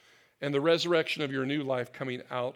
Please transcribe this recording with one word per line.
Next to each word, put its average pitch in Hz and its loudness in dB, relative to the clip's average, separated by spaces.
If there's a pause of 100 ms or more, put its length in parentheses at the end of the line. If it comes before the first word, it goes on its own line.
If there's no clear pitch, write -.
(420)
and 143 -2
the 139 4
resurrection 165 2
of 143 -2
your 135 -2
new 143 -2
life 131 -2
coming 127 -8 (100)
out 127 -4